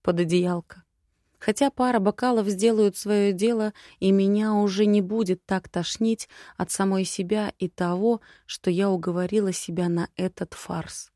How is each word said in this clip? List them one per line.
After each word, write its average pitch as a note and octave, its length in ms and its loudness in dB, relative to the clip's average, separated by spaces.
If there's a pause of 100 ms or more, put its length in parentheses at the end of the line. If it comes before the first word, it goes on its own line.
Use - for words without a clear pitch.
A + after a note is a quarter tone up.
Под F3 200 0
одеялко. F3+ 640 -2 (540)
Хотя C4+ 320 0
пара B3 280 0
бокалов G#3 500 2
сделают G#3 480 2
свое G3+ 360 0
дело, G#3+ 420 0 (260)
и F#3+ 120 4
меня G3+ 420 4
уже G#3 320 2
не G#3 160 4
будет F#3 420 -2
так F#3 240 -4
тошнить A3+ 640 -4 (260)
от F#3 140 -6
самой F#3+ 340 0
себя G3+ 540 -4
и F#3 100 -4
того, F#3+ 540 0 (240)
что - 240 -4
я F#3+ 180 0
уговорила F#3 640 -2
себя F3 380 -4
на E3+ 260 -2
этот F#3 380 -6
фарс. - 600 -10